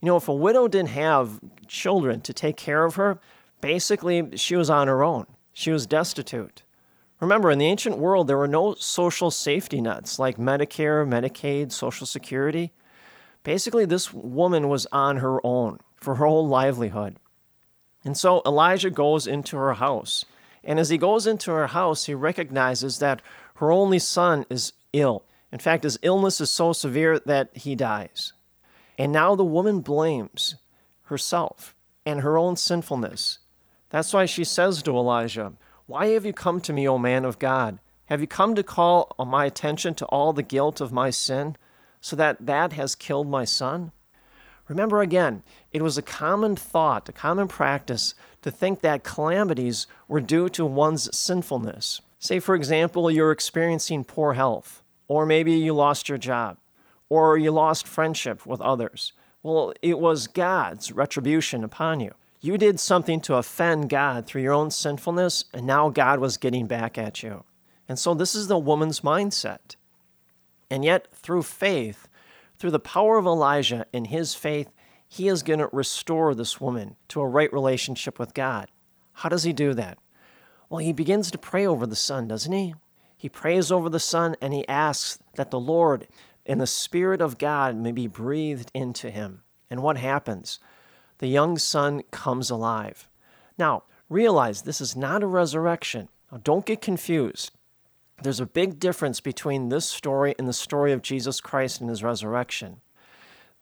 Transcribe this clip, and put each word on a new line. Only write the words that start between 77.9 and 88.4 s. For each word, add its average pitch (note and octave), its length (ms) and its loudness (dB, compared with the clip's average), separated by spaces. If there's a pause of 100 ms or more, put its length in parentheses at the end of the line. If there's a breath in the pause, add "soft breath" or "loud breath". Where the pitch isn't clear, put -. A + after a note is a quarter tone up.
with A#2+ 160 -8
God. B2+ 340 -4 (440)
How - 160 -6
does D#3+ 160 0
he E3 80 0
do C#3+ 220 0
that? G2 240 -6 (680 soft breath)
Well, D#3+ 100 -8
he D#3+ 140 -2
begins F3 380 0
to E3 80 -6
pray G3 260 -2
over C#3 220 0
the A2 80 -6
son, C3 320 -4
doesn't A2+ 260 -4
he? F#3+ 220 -2 (420 soft breath)
He C#3+ 120 -10
prays E3 420 0
over F3 180 2
the D#3+ 120 -2
son, E3 400 0
and C#3 120 -4
he C#3+ 140 -4
asks - 540 -2 (140)
that - 180 -6
the B2+ 80 -2
Lord D3+ 480 2 (360 soft breath)
and C3+ 160 -2
the C3 60 -2
Spirit F#3 540 -2
of C#3+ 180 -2
God C#3 380 0
may A#2 160 -4
be A#2+ 160 -6
breathed C#3 640 -6